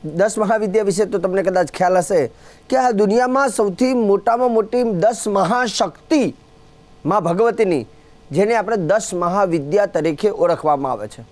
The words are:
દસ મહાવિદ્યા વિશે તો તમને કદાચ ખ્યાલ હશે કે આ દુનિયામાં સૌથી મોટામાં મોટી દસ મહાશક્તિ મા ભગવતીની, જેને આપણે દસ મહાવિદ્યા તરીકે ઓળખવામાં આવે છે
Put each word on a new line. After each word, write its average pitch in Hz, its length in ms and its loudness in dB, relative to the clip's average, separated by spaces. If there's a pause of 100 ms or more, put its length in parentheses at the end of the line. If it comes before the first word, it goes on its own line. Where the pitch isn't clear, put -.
દસ 190 340 -2
મહાવિદ્યા 214 460 0
વિશે 196 200 0
તો 196 140 -4
તમને 185 240 -2
કદાચ 180 300 0
ખ્યાલ 185 260 2
હશે 170 280 0 (440)
કે 254 60 2
આ 254 140 2
દુનિયામાં 247 580 2
સૌથી 226 460 0
મોટામાં 233 580 2
મોટી 226 300 0
દસ 214 460 0
મહાશક્તિ 208 1040 0 (720)
મા 196 140 2
ભગવતીની, 180 680 0 (440)
જેને 202 240 0
આપણે 220 220 0
દસ 190 380 0
મહાવિદ્યા 175 720 0
તરીકે 160 440 -2
ઓળખવામાં 147 600 0
આવે 107 160 -8
છે - 240 -18